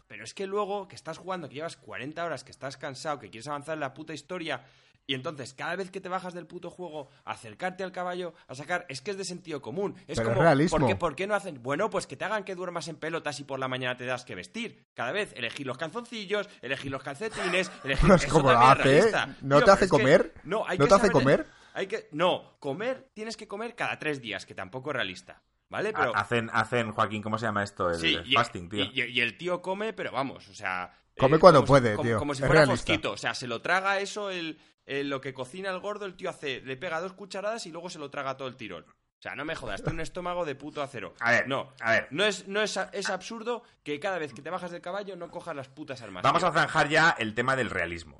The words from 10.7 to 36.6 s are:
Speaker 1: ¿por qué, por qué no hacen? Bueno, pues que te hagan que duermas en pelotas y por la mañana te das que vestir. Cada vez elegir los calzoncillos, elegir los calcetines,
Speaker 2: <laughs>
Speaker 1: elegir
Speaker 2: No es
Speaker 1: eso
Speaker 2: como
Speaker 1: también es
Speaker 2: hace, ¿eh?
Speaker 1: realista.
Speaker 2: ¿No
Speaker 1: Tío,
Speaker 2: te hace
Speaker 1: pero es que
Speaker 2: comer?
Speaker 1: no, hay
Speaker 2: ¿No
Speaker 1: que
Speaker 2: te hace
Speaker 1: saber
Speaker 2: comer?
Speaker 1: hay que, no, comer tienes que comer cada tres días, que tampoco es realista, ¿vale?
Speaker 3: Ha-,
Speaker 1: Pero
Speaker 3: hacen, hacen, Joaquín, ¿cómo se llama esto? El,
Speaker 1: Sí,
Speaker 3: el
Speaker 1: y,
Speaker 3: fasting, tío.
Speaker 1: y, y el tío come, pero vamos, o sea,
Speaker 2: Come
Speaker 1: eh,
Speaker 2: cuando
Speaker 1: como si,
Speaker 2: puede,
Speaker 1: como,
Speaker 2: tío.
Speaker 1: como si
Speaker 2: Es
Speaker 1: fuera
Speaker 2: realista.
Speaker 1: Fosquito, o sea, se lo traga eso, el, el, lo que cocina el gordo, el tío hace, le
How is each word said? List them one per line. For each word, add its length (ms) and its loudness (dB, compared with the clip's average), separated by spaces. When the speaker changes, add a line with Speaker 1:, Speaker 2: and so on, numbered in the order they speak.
Speaker 1:
¿por 100 4
qué, 80 4
por 200 -2
qué 100 -4
no 80 0
hacen? 300 -4
Bueno, 260 0
pues 160 -2
que 100 -12
te 100 -8
hagan 180 -4
que 100 -10
duermas 340 -6
en 100 -12
pelotas 420 -6
y 40 -12
por 160 -6
la 80 -2
mañana 300 -4
te 80 -10
das 180 -4
que 120 -12
vestir. 580 -12
Cada 180 -4
vez 240 -4
elegir 300 -8
los 140 -6
calzoncillos, 680 -6
elegir 300 -6
los 100 -8
calcetines, 760 -4
Speaker 2:
<laughs> 60 -18
Speaker 1:
elegir 240 4
Speaker 2:
No 80 10
es 80 4
Speaker 1:
eso 100 -2
Speaker 2:
como 180 6
Speaker 1:
también 200 10
es 80 6
Speaker 2:
hace, 100 4
¿eh? 40 8
Speaker 1:
realista. 300 -2
Speaker 2:
¿No 160 4
Speaker 1:
Tío, 80 8
Speaker 2:
te 60 12
hace 80 8
Speaker 1:
pero 60 6
es 40 0
que 0 -
Speaker 2:
comer? 440 6
Speaker 1:
no, 240 -2
hay 100 -2
Speaker 2:
¿No 80 8
Speaker 1:
que 40 4
Speaker 2:
te 60 10
hace 120 6
Speaker 1:
saber 40 4
Speaker 2:
comer? 240 4
Speaker 1:
hay 140 -4
que, 240 -6
no, 480 0
comer 560 -6
tienes 220 -8
que 100 -16
comer 280 -10
cada 220 -4
tres 240 -4
días, 240 -6
que 80 -18
tampoco 380 -8
es 40 -4
realista, 460 -6
¿vale? 200 -4
Speaker 3:
Ha-, 100 -4
Speaker 1:
Pero 160 0
Speaker 3:
hacen, 380 0
hacen, 380 0
Joaquín, 300 0
¿cómo 160 -2
se 100 -4
llama 160 0
esto? 260 -2
El, 60 2
Speaker 1:
Sí, 200 0
Speaker 3:
el 140 -6
Speaker 1:
y, 60 4
Speaker 3:
fasting, 340 0
tío. 220 -2
Speaker 1:
y, 120 -2
y 180 -2
el 160 -2
tío 240 -4
come, 320 -6
pero 180 -8
vamos, 380 -6
o 40 -20
sea, 400 -6
Speaker 2:
Come 200 6
Speaker 1:
eh, 20 2
Speaker 2:
cuando 220 12
Speaker 1:
como 60 -2
si, 40 8
Speaker 2:
puede, 140 2
Speaker 1:
como, 140 0
Speaker 2:
tío. 100 2
Speaker 1:
como 160 -2
si 80 -6
Speaker 2:
Es 40 0
Speaker 1:
fuera 180 8
Speaker 2:
realista. 260 0
Speaker 1:
Fosquito, 220 0
o 40 -8
sea, 160 -4
se 140 -8
lo 140 -4
traga 380 0
eso, 320 -6
el, 280 -6
el, 240 -4
lo 120 -4
que 120 -10
cocina 360 -10
el 100 -6
gordo, 260 -8
el 120 -12
tío 120 -8
hace, 300 -6
le 160 -10